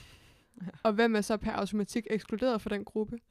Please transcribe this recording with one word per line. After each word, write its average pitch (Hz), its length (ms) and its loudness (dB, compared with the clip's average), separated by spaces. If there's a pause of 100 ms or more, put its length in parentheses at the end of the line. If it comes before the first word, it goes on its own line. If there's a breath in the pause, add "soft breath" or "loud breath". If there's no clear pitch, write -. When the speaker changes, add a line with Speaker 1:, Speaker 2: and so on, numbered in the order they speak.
(600 loud breath)
Speaker 1:
Ja. 175 60 -10 (160)
Speaker 2:
Og 220 100 4
hvem 226 220 4
er 208 60 4
så 214 160 0
per 220 140 -2
automatik 208 580 -2
ekskluderet 220 520 0
fra 226 80 -6
den 208 160 -4
gruppe? 220 340 -4 (120)